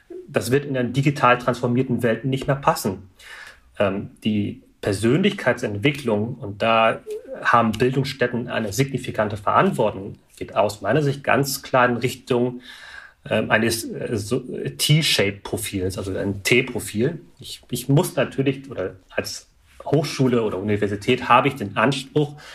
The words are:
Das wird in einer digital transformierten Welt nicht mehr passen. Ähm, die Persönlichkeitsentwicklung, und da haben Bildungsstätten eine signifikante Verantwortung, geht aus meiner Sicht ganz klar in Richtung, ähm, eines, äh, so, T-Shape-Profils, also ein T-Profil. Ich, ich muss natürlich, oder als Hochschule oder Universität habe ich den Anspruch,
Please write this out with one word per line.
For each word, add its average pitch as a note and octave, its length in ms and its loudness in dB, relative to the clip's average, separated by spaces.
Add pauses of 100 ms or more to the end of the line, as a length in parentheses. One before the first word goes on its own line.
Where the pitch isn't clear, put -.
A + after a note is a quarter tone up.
(260)
Das A2+ 240 -4
wird C#3+ 140 2
in C3+ 120 -4
einer B2 120 -2
digital C3+ 500 2
transformierten A#2+ 640 0
Welt A2+ 220 0
nicht C3 220 -2
mehr C#3 100 2
passen. - 520 -2 (680)
Ähm, G2 320 0 (140)
die G#2 380 -2 (180)
Persönlichkeitsentwicklung, A#2 1500 0
und G2+ 260 -10
da A2+ 400 4 (400)
haben A2+ 320 4
Bildungsstätten B2 760 0
eine A2+ 240 -4
signifikante A2+ 640 -2
Verantwortung, G#2+ 800 0 (200)
geht A#2+ 200 -10
aus G#2 260 0
meiner A#2 200 2
Sicht C#3 200 -2
ganz - 400 0
klar B2 260 4
in A#2+ 80 0
Richtung, B2 680 -2 (680)
ähm, A2 220 0
eines, A2+ 320 2
äh, C#3 320 -6
so, G#2+ 240 -2
T-Shape-Profils, G#2 1600 0
also F#2+ 180 -6
ein G2 260 -4
T-Profil. B2 800 0 (180)
Ich, - 320 -16
ich - 180 -6
muss D3 280 4
natürlich, C3+ 520 0
oder F#2+ 280 -8 (140)
als - 360 -8 (380)
Hochschule C3 580 2
oder F#2+ 160 -2
Universität G#2 680 0
habe C3 200 6
ich C#3 60 -4
den G2+ 220 -6
Anspruch, C#3+ 580 0 (200)